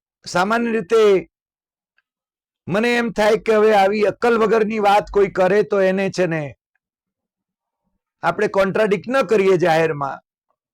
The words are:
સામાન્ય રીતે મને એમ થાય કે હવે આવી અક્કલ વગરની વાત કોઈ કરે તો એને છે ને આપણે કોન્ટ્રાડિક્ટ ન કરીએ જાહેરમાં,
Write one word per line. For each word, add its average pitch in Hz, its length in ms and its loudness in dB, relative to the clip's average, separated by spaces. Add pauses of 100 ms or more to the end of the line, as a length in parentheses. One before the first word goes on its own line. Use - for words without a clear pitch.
(240)
સામાન્ય 220 520 -2
રીતે 226 260 0 (1700)
મને 214 280 -2
એમ 233 220 -4
થાય 214 260 0
કે 220 140 0
હવે 214 160 4
આવી 202 380 2
અક્કલ 233 300 0
વગરની 220 460 0
વાત 208 180 2 (100)
કોઈ 196 220 2
કરે 190 260 2
તો 202 260 -2
એને 196 200 -2
છે 180 160 -2
ને 160 160 -6 (1800)
આપણે 180 340 -2
કોન્ટ્રાડિક્ટ 196 520 0
ન 254 80 -4 (120)
કરીએ 196 300 2
જાહેરમાં, 160 600 -2 (560)